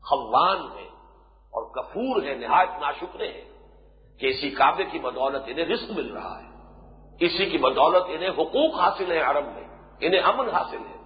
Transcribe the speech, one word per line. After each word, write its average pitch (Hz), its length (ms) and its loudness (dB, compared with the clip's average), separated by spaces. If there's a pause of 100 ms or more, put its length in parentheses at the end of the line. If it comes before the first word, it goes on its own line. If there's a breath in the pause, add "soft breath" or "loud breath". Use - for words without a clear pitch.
(100)
خوان 139 480 2 (200)
ہے - 100 -16 (600)
اور - 320 -8
کفور 233 400 -2
ہے، 139 120 -4
نہایت 131 460 2
ناشکرے 147 480 -6
ہیں - 160 -14 (760)
کہ 135 60 -2
اسی 135 240 -2
کعبے 147 340 2
کی - 140 -8
بدولت 127 480 -4
انہیں 165 200 -4
رزق - 240 -2
مل 151 220 -6
رہا 92 260 -10
ہے، - 100 -18 (720)
اسی 175 260 2
کی 165 120 -2
بدولت 143 500 6
انہیں 165 220 -4
حقوق 247 500 2
حاصل 180 320 2
ہیں 160 100 2
عرب 139 220 2
میں، - 200 -12 (360)
انہیں 175 200 4
امن 220 300 2
حاصل - 260 -2
ہے۔ - 300 -14